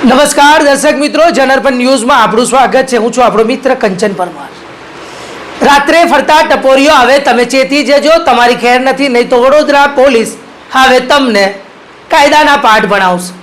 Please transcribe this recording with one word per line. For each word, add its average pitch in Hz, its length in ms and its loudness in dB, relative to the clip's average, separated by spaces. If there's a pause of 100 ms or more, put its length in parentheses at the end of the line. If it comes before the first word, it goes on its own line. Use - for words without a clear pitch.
નમસ્કાર 285 540 2
દર્શક 277 320 0
મિત્રો, 294 360 0
જનાર્પણ 269 420 0
ન્યૂઝમાં 247 500 0
આપણું 220 240 0
સ્વાગત 254 400 0
છે. 247 100 -4
હું 226 160 -2
છું 247 120 0
આપણો 214 200 0
મિત્ર 262 300 -2
કંચન 208 380 -4
પરમાર. 175 360 -10 (1160)
રાત્રે 302 380 2
ફરતા 302 380 2
ટપોરીઓ, 277 520 2
હવે 262 240 4
તમે 247 260 0
ચેતી 269 380 -2
જજો, 285 420 0
તમારી 240 300 2
ખેર 247 260 0
નથી, 269 280 -2
નહીં 240 200 0
તો 240 140 2
વડોદરા 285 440 2
પોલીસ 262 500 0 (360)
હવે 262 280 2
તમને 247 540 -2 (560)
કાયદાના 302 460 2
પાઠ 220 300 0
ભણાવશે. 185 460 -2 (100)